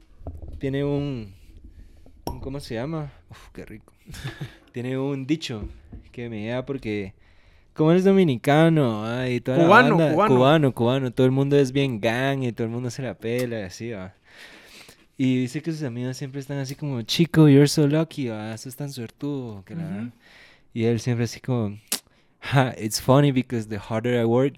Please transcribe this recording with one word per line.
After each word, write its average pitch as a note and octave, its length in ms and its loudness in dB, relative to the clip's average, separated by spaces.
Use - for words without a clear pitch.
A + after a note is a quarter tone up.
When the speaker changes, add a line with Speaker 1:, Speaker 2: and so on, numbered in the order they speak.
Speaker 1:
tiene C#3 260 -4
un, C#3+ 480 -4
un, B2+ 140 -8
¿cómo C#3 220 -10
se B2 140 -10
llama? D3 360 -8
Uf, - 240 -20
qué - 120 -16
rico. - 280 -20
Speaker 2:
<laughs> - 640 -16
Speaker 1:
Tiene B2+ 260 -8
un C3+ 300 -6
dicho B2 400 -6
que A#2+ 160 -12
me G#2+ 120 -10
llega A#2+ 240 -6
porque G#2+ 480 -8
como D#3 160 2
él F3 60 6
es F#3 80 2
dominicano, D3 1000 4
ah, B2+ 240 -4
y A#2+ 120 -2
toda B2+ 160 -2
la E3+ 80 4
Speaker 2:
Cubano, G#3 320 8
Speaker 1:
banda, D#3 160 4
Speaker 2:
cubano. F3+ 220 4
Speaker 1:
cubano, C3+ 380 6
cubano, B2 380 0
todo B2+ 160 2
el C3 40 4
mundo C#3 280 2
es B2+ 140 2
bien C3+ 260 -2
gang C3 440 -2
y A#2+ 100 -4
todo A#2 120 -4
el A2+ 80 -6
mundo B2 160 -6
se C3+ 140 -10
la A2+ 120 -8
pela A#2 440 -4
y G2+ 40 -8
así, A2+ 280 -12
va. F#2+ 240 -12
Y B2+ 220 0
dice B2+ 240 -4
que E3 100 -6
sus D#3 120 -8
amigos B2+ 340 -6
siempre C#3 240 -10
están C#3 160 -10
así C3 160 -6
como, C#3 300 -6
"Chico, D#3 440 6
you're C#3+ 200 10
so D3 200 4
lucky, D3 420 -2
va, A2 280 -8
sos B2+ 180 -14
tan C#3+ 160 -10
suertudo", B2 720 -10
que G#2+ 120 -16
la E3 80 -8
Speaker 2:
Ujú. G#2+ 280 -8
Speaker 1:
Y A2+ 120 -2
él A#2 140 0
siempre A#2+ 260 -2
así - 140 -10
como, A2 380 -4
"Ja, C3 380 0
it's G#2+ 220 -4
funny C#3 300 6
because B2 380 -4
the G#2+ 100 -6
harder A#2+ 400 -2
I A2+ 60 2
work, B2 320 2